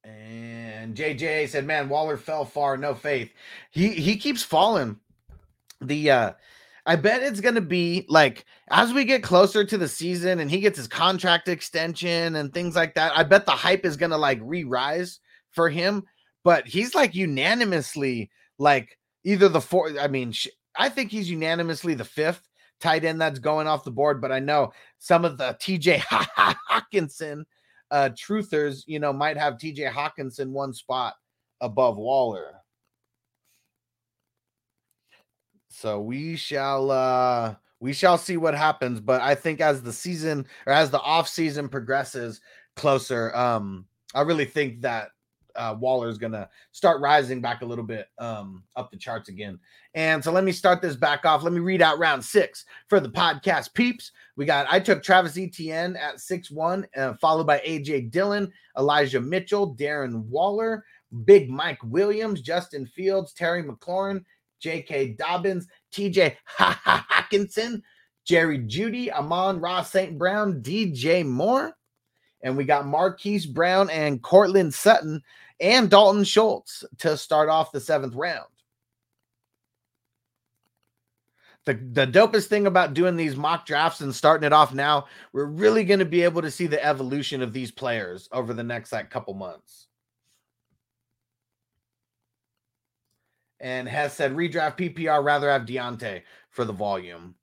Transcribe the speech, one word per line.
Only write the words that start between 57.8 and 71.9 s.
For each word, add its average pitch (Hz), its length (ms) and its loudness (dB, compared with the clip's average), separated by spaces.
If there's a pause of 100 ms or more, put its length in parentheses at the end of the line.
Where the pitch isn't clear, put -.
Dillon, 190 500 -2 (260)
Elijah 139 440 2
Mitchell, 180 540 -2
Darren 135 500 -6
Waller, 202 600 -2 (400)
Big 165 240 10
Mike 147 340 -6
Williams, 202 580 -2
Justin 156 460 -6
Fields, 190 460 -4
Terry 175 300 -4
McLaurin, 185 600 -6 (360)
J 160 220 -8
K 135 280 -4
Dobbins, 175 580 -4 (240)
T 202 180 -4
J 175 280 2 (100)
<laughs> - 100 -14
Hockenson, - 1300 0 (420)
Jerry 165 340 2
Jeudy, 214 520 -4
Amon-Ra 175 720 -2
Saint 180 340 -2
Brown, 185 440 0
D 180 300 -2
J 151 300 2
Moore. 196 560 0 (640)